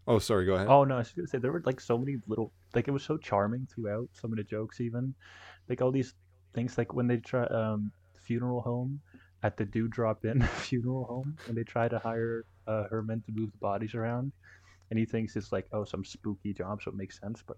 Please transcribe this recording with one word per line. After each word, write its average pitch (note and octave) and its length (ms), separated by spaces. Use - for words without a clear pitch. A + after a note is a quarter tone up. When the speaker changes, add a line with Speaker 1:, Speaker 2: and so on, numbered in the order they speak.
Speaker 1:
oh, A2+ 120
sorry, F#2+ 260
go F#2+ 100
ahead. F#2+ 120
Speaker 2:
Oh, C#3 180
no, C3+ 100
I B2 40
was A#2+ 120
gonna E3+ 160
say, B2+ 120
there B2+ 120
were, E3+ 140
like, B2+ 160
so A#2+ 160
many C3+ 200
little, G#2+ 260
like, A#2+ 120
it C#3 40
was C#3 120
so D3+ 140
charming A2 560
throughout, A2+ 400
some A2+ 180
of A2 60
the G#2 60
jokes G#2+ 360
even. B2 340
Like, B2+ 140
all C3 100
these C3+ 220
things, A#2+ 240
like, A#2 160
when B2 140
they B2 100
try, B2 300
um, G#2+ 440
funeral B2 400
home, B2 400
at G#2+ 140
the A2 80
Dewdrop A2+ 580
Inn A#2 180
<laughs> - 280
funeral B2+ 360
home, C3 300
and A#2 100
they A2+ 60
try A#2 260
to A#2 100
hire, A2+ 460
uh, A2 220
Herman A2 360
to A#2 60
move A2 200
the - 60
bodies G#2 380
around. A#2+ 360
And A2+ 80
he A2+ 60
thinks A2+ 300
it's, G#2 160
like, F#2+ 200
oh, G#2+ 140
some G2 200
spooky G#2 480
job, F#2+ 300
so G2+ 80
it G2+ 60
makes F#2+ 220
sense, G#2+ 260
but - 120